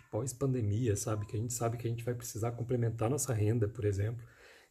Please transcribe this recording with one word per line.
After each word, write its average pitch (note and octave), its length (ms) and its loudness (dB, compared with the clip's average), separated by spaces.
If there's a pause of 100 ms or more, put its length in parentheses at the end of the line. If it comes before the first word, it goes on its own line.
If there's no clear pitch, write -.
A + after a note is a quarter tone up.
(120)
pós-pandemia, A#2+ 840 2
sabe? G#2+ 280 -2
Que - 120 -6
a - 20 0
gente A#2 140 -2
sabe A#2 240 0
que A#2 100 -4
a - 20 0
gente A#2 140 -4
vai B2 100 -2
precisar A#2+ 380 -4
complementar A#2 580 0
nossa C3+ 240 0
renda, G#2+ 360 4
por G#2 160 -4
exemplo. G#2 360 0 (500)